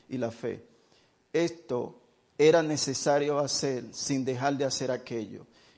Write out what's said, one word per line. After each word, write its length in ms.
y 100
la 140
fe. 340
Esto 640
era 260
necesario 760
hacer 540
sin 300
dejar 320
de 100
hacer 240
aquello. 560